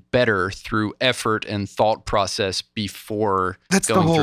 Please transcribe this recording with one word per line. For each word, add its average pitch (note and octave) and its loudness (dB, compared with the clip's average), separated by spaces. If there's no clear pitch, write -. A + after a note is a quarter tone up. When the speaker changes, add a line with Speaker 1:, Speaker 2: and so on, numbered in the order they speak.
Speaker 1:
better G#2+ 2
through G#2+ -4
effort A#2+ 0
and G2+ -6
thought A2 0
process G2 -2
before G2 -4
Speaker 2:
That's F#3+ 2
the - 2
Speaker 1:
going F3+ 4
through E3 4